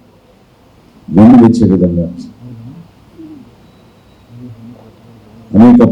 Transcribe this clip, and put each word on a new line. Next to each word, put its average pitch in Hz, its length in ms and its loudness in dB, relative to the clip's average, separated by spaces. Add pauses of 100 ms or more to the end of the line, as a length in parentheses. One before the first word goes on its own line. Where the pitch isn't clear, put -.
(1160)
వెన్ను 113 260 4
తెచ్చే 110 300 0
విధంగా 85 340 -4 (3500)
అనేక 120 260 4 (120)